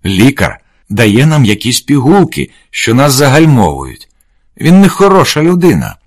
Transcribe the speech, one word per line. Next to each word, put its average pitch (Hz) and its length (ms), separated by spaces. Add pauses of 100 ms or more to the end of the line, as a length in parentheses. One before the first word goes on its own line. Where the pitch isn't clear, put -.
«Лікар 98 560 (280)
дає 110 380
нам 151 180
якісь 117 360
пігулки, 143 680 (200)
що - 240
нас 139 180
загальмовують. 123 960 (520)
Він 180 200
нехороша 190 640
людина». 165 540 (100)